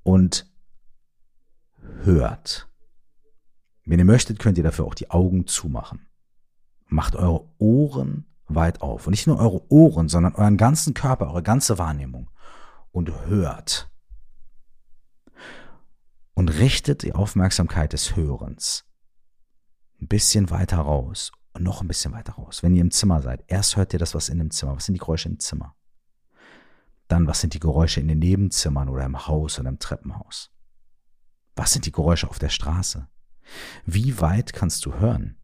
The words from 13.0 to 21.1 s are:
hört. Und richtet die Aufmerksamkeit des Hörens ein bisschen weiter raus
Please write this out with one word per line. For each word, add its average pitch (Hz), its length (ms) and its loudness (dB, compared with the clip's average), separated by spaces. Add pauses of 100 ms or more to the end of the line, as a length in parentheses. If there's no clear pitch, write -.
hört. - 680 -2 (2500)
Und 87 140 4
richtet - 520 2
die - 120 -6
Aufmerksamkeit 92 800 0
des - 220 -4
Hörens - 680 -6 (1120)
ein - 80 -12
bisschen 101 440 2
weiter 90 260 0
raus 71 540 -2 (220)